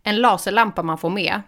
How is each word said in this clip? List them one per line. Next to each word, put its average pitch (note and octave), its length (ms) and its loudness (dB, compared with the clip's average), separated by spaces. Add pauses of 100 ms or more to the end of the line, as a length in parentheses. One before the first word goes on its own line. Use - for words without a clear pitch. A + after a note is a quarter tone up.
en G#3+ 180 -2
laserlampa G3+ 640 2
man D#3+ 140 -2
får E3 120 -4
med, G3 380 -4